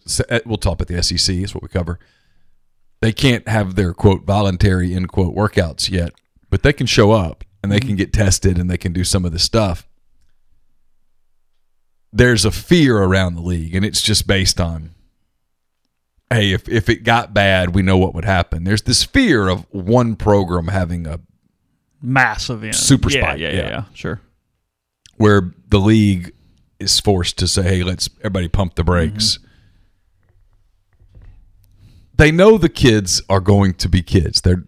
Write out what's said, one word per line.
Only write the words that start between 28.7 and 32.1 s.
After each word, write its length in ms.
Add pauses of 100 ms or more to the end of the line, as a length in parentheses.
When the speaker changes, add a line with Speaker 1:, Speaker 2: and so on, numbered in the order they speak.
Speaker 1:
the 80
brakes." 540
Speaker 2:
Mm-hmm. 80 (2750)